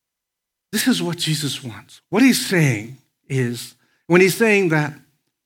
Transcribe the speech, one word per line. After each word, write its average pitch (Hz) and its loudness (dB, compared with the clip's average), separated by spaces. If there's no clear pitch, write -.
this 214 -2
is 175 2
what 170 -4
Jesus 147 -4
wants. 107 -18
What 190 0
he's 254 4
saying 131 0
is, 123 -4
when 175 6
he's 185 4
saying 202 2
that, 151 -2